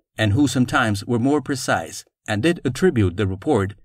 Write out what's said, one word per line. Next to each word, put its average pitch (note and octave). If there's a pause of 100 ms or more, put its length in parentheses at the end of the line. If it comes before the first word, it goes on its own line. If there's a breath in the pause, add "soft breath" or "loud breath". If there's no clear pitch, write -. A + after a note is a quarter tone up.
(180)
and G#2+
who C#3+
sometimes B2
were A#2+
more C#3
precise B2+ (240)
and A2
did E3+
attribute B2
the G#2
report G2 (120)